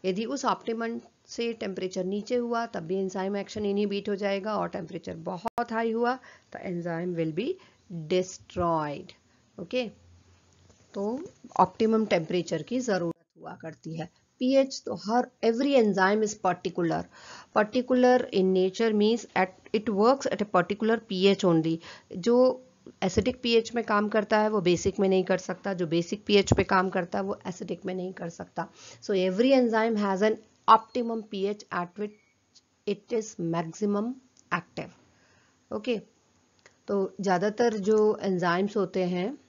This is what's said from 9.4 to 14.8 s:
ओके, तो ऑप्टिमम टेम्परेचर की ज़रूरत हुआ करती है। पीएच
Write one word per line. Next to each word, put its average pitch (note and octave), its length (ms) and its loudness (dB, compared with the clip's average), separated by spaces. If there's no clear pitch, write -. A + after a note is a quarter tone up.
ओके, A3+ 320 -4
तो A3 300 -6
ऑप्टिमम A3 460 4
टेम्परेचर E3+ 560 0
की A#3 180 -4
ज़रूरत F3+ 600 -4
हुआ E3 220 -16
करती D#3+ 360 -12
है। E3 120 -8
पीएच C4+ 460 2